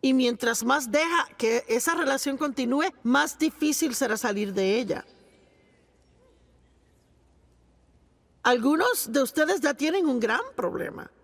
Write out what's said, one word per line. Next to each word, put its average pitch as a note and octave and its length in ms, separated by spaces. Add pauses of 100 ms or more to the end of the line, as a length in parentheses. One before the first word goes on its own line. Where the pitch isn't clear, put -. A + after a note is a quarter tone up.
Y C4 120
mientras A#3+ 520
más B3+ 260
deja D4+ 460
que A#3 320
esa B3+ 260
relación C4+ 400
continúe, C#4 560 (100)
más C#4 380
difícil D4+ 560
será A3 220
salir G#3 360
de F#3+ 240
ella. A#3+ 280 (3500)
Algunos C#4+ 680
de C#4 120
ustedes D#4 400
ya C#4+ 120
tienen D#4+ 320
un C4 140
gran A3+ 220 (120)
problema. - 560 (140)